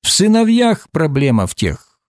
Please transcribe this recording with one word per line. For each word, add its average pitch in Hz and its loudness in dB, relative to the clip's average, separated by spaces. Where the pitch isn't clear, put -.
В - -4
сыновьях 226 2
проблема 139 0
в - -10
тех. - -6